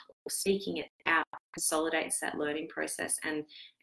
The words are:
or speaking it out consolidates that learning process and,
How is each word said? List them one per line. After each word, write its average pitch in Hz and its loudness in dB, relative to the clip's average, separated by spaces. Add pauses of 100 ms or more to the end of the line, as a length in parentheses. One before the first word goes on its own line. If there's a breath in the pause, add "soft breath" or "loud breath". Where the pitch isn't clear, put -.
(260)
or - -6
speaking 196 2
it 147 -6 (160)
out 160 4 (300)
consolidates 160 2
that - -2
learning 147 -2
process 156 -2
and, 151 -2 (380 loud breath)